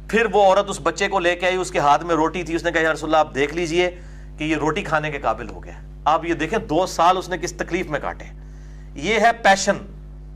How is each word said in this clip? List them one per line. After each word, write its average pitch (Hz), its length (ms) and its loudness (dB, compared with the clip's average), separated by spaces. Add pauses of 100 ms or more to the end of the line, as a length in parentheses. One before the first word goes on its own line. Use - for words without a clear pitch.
(120)
फिर 226 160 4
वो 202 180 4
औरत 190 200 6
उस 170 160 -8
बच्चे 165 260 0
को 190 120 0
लेके 175 260 2
आई, 185 120 2
उसके 180 220 -2
हाथ 143 200 6
में 170 160 0
रोटी 160 280 2
थी, 165 120 -4
उसने 165 160 -2
कहा, 160 120 2
"या 160 80 4
रसूलल्लाह, 156 300 2
आप 151 60 2
देख 135 260 -2
लीजिए 175 340 0 (500)
कि 151 80 -4
ये 156 100 0
रोटी 151 280 0
खाने 151 280 0
के 143 80 -6
काबिल 113 280 -2
हो 98 120 -12
गया।" - 240 -16 (240)
आप 156 180 2
ये 165 100 0
देखें, 160 320 -2
दो 175 200 2
साल 175 300 4
उसने 180 200 -6
किस 175 220 -6
तकलीफ 175 300 -4
में 139 120 -2
काटे। - 400 -10 (540)
ये 196 240 0
है 233 120 6
पैशन 196 480 4 (560)